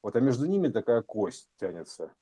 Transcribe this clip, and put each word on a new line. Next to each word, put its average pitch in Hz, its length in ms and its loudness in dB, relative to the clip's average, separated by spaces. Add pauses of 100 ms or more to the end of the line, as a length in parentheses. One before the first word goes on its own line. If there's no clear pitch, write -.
вот, 104 140 -6
а 117 40 4
между 135 260 2
ними 185 220 2
такая 117 340 2
кость - 460 -4 (100)
тянется 85 520 -8 (100)